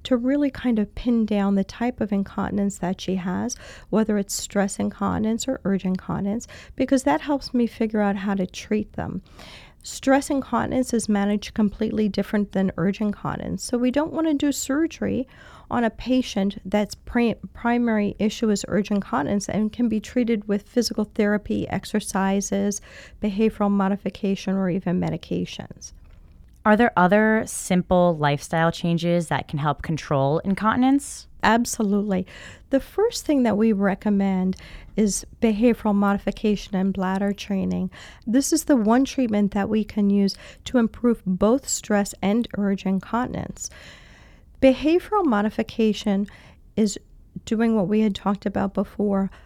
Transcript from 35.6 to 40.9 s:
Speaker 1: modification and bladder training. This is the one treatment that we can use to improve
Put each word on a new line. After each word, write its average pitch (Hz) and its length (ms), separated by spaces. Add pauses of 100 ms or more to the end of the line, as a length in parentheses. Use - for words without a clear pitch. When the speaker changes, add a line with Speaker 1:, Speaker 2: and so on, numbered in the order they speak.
Speaker 1:
modification 202 800
and 190 200
bladder 190 400
training. 185 560 (360)
This 254 240
is 311 140
the 294 120
one 233 280
treatment 208 480
that 202 160
we 214 160
can 202 240
use 202 280 (280)
to - 140
improve 233 480